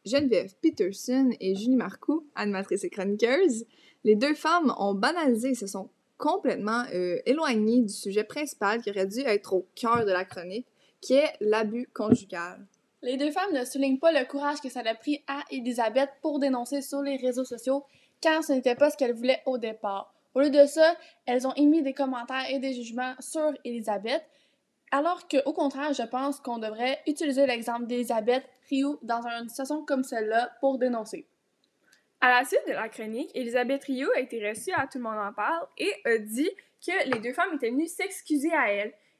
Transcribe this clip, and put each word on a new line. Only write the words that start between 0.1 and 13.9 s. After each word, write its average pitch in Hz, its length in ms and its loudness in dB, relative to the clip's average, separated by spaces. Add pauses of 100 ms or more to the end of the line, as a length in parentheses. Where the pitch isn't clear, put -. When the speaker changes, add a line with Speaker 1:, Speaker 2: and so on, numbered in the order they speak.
Speaker 1:
Peterson 254 800 0
et 190 160 0
Julie 240 220 2
Marcoux, 285 580 -2
animatrice 202 480 -2
et 175 60 -6
chroniqueuse, 226 760 0 (380)
les 214 120 6
deux 285 200 2
femmes 320 420 2
ont 202 160 0
banalisé 262 580 2
et 247 40 0
se 202 120 -6
sont 196 220 -8 (280)
complètement, 240 680 0 (100)
euh, 180 320 -2
éloignées 247 560 4
du 202 120 -2
sujet 208 300 -2
principal 233 580 -2
qui 202 100 -6
aurait 196 160 0
dû 220 140 -6
être 208 320 0
au 185 200 0
cœur 233 320 0
de 196 60 2
la 185 140 0
chronique, 185 420 -10 (340)
qui 254 140 2
est 294 260 4
l'abus 220 520 0
conjugal. 196 720 -2 (360)
Speaker 2:
Les 254 160 -4
deux 294 140 0
femmes 370 200 -2
ne 254 140 0
soulignent 269 340 0